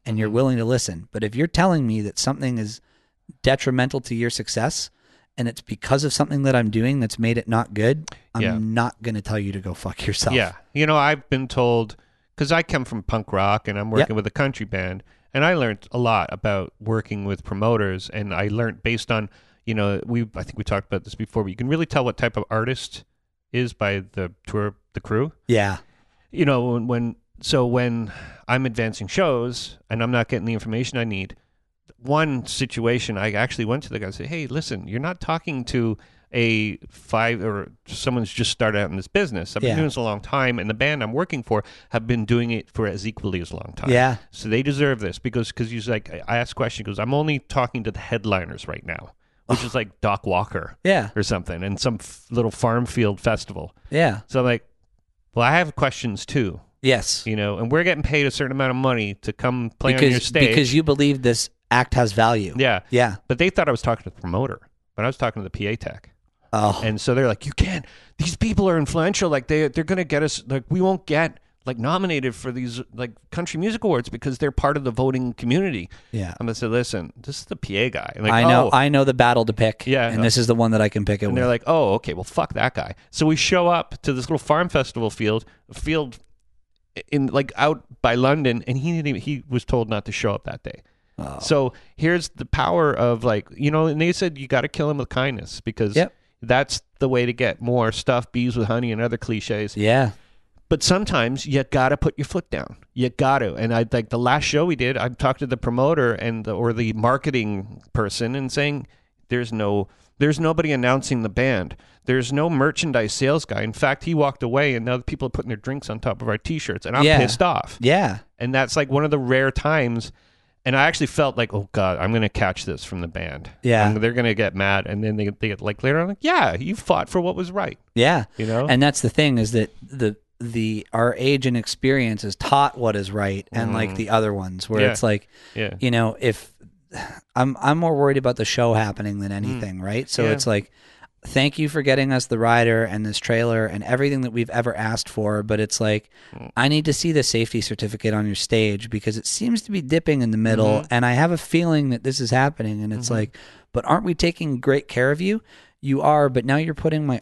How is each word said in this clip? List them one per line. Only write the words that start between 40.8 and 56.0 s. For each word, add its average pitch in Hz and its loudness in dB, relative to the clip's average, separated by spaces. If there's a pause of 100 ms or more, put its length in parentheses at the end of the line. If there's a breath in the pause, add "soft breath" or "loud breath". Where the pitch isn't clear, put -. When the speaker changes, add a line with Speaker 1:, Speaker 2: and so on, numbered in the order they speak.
Speaker 2:
I'm 110 -4
working 147 -4
for 104 0 (280 loud breath)
have 113 -2
been 117 0
doing 117 0
it 113 -4
for 113 -2
as 95 -6
equally 95 -4
as 85 -10
long - -12
time. - -2
Speaker 1:
Yeah. 123 4 (140)
Speaker 2:
So - -10
they 113 2
deserve 139 0
this," 92 -6
because, 117 -4
'cause 113 -4
he's 117 -8
like, 110 -4 (180)
I 117 0
asked 120 -4
a - -14
question, 113 -4
he 107 -8
goes, 98 -6
"I'm 120 0
only 147 0
talking 120 -4
to 110 -2
the - -12
headliners 98 -4
right - -10
now," - -12 (340)
which 123 0
is 120 -8
like 110 -4
Doc 101 0
Walker 90 -2
Speaker 1:
Yeah. 165 2
Speaker 2:
or 104 0
something, 90 -4
and 98 -4
some 120 0
f-, - -20
little 113 0
farm 120 0
field 104 0
festival. 92 -4 (160)
Speaker 1:
Yeah. 139 2
Speaker 2:
So 131 0
I'm 123 2
like, 120 0 (680)
"Well, 117 2
I 139 4
have 156 0
questions 123 -2